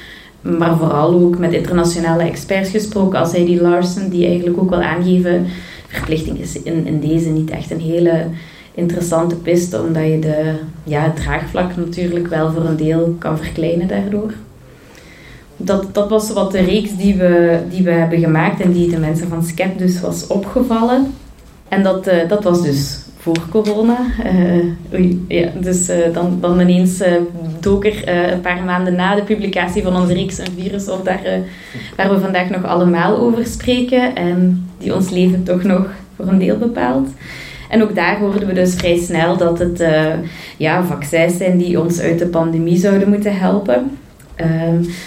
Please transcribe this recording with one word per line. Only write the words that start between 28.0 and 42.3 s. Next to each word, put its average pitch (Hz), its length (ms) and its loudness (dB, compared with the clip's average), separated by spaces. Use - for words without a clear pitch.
eh, 175 260 0
een 180 100 -2
paar 180 240 -4
maanden 180 300 0
na 185 200 2
de 202 80 0
publicatie 202 600 -2
van 180 140 0
onze 180 160 2
reeks 196 260 -2
een 180 200 -8
virus 196 300 -6
op 190 160 -6
daar, 190 200 -2
eh, 185 140 -2
waar 196 180 2
we 190 60 2
vandaag 185 300 -2
nog 185 140 -4
allemaal 180 540 2
over 233 280 2
spreken 247 680 0
en 180 540 2
die - 160 -4
ons 185 160 -2
leven 180 320 2
toch 180 200 0
nog 190 240 2
voor 196 100 -6
een 185 120 4
deel 208 200 2
bepaalt. 254 500 0
En 220 140 4
ook 208 120 0
daar 180 240 0
hoorden 196 280 0
we 190 60 -2
dus 180 220 2
vrij 175 240 2
snel 170 380 0
dat 170 220 2
het, 175 220 -2
eh, 156 320 2
ja, 160 280 0
vaccins 165 520 0
zijn 185 220 2
die 175 220 2
ons 170 200 0
uit 170 180 0
de 175 80 0
pandemie 165 520 2